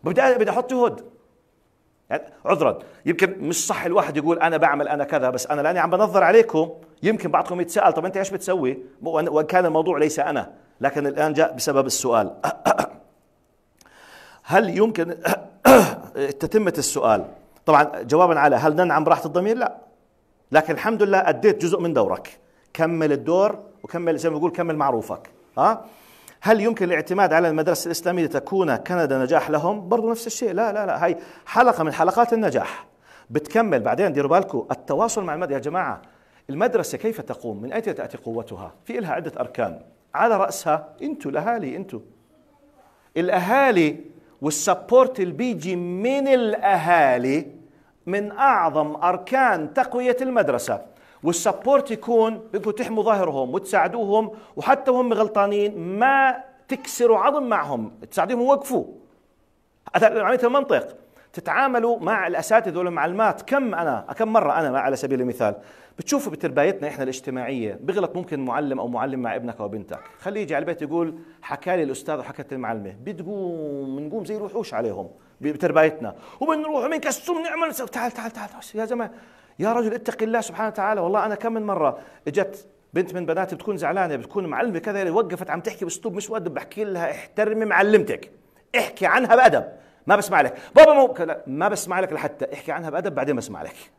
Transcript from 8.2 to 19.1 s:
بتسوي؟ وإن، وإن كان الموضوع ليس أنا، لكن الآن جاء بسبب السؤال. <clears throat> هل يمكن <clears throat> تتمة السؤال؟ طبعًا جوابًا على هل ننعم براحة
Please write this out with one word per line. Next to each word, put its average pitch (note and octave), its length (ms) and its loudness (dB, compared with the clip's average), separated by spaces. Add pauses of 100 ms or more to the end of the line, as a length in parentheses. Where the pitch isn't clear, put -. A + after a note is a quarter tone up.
بتسوي؟ F3+ 480 -2 (240)
وإن، D#3+ 280 -2
وإن D#3 160 2
كان F#3 200 2
الموضوع D#3+ 320 0
ليس D3+ 220 2
أنا، C#3+ 320 -2 (300)
لكن C#3+ 260 0
الآن D3+ 260 0
جاء D3 220 2
بسبب C3+ 300 2
السؤال. A#2 500 0
<clears throat> - 40 -20 (2000)
هل F3+ 340 2
يمكن F3 400 0 (540)
<clears throat> C#3+ 680 4
تتمة F#3+ 380 2
السؤال؟ A#2 480 2 (400)
طبعًا D3+ 360 4
جوابًا D#3 380 4
على C#3+ 160 6
هل D3+ 200 2
ننعم D#3 280 2
براحة D#3+ 220 4